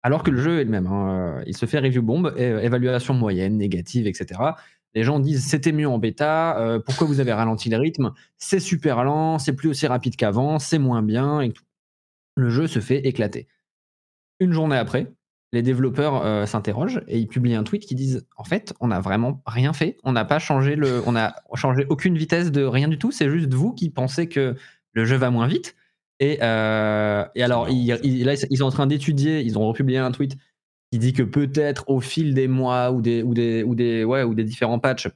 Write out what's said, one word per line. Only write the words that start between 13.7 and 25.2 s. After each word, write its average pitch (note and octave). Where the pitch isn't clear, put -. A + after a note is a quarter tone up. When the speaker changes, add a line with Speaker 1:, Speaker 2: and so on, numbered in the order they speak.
Speaker 1:
Une F#3
journée D#3
après, -
les A#2
développeurs, C3
euh, G#2
s'interrogent A2+
et A#2
ils A2+
publient A#2+
un G#2+
tweet G3+
qui C3
disent, « C3
En A#2
fait, -
on A#2+
n'a F#2
vraiment A2+
rien B2
fait, D#3
on C3
n'a A2+
pas D3
changé C#3
le, C3+
on A#2+
a A2
changé C3+
aucune D#3+
vitesse E3+
de C#3
rien C3+
du D#3
tout, B3
c'est C#3+
juste D3+
vous F#3
qui E3+
pensez C3+
que C3
le A2+
jeu B2+
va B2+